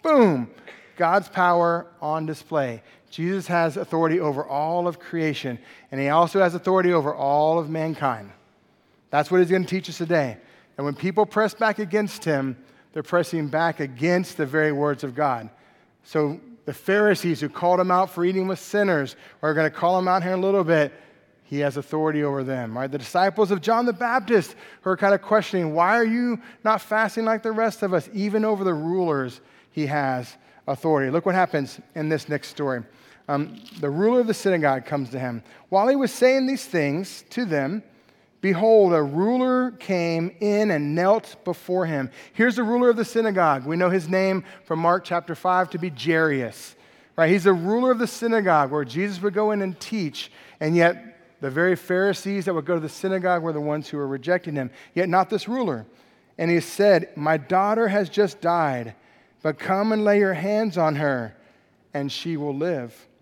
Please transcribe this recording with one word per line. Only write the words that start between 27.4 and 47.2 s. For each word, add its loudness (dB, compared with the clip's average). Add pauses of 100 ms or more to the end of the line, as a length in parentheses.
the -4
rest -2
of 0
us, -2
even -2
over 0
the 2
rulers?" -2 (300)
He -4
has -4 (320)
authority. 0
Look 0
what 0
happens 0 (160)
in -4
this -2
next -6
story. -4 (440)
Um, -4 (240)
the -2
ruler 2
of 2
the -2
synagogue 0
comes -4
to -8
him. -6 (260)
While 4
he 4
was 0
saying 2
these -4
things -2
to -4
them, -2 (600)
behold, 6
a 4
ruler 0
came -2
in 2
and 0
knelt 0
before -2
him. -4 (220)
Here's 2
the -2
ruler 4
of 4
the -2
synagogue. 2
We -2
know 2
his 0
name 0 (200)
from -4
Mark 2
chapter -6
five 0
to -8
be -4
Jairus, -2 (400)
right? 4